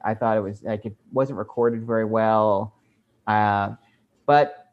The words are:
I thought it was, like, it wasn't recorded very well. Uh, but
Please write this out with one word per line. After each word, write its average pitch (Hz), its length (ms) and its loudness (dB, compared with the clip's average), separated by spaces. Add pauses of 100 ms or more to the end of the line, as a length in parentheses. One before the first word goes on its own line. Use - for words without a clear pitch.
I 107 100 -2
thought 110 240 0
it 107 40 0
was, 104 220 -8
like, 107 220 -6
it 104 100 -10 (180)
wasn't 135 260 -2
recorded 117 480 -2
very 113 180 0
well. 110 680 2 (500)
Uh, 104 460 0 (540)
but 143 480 2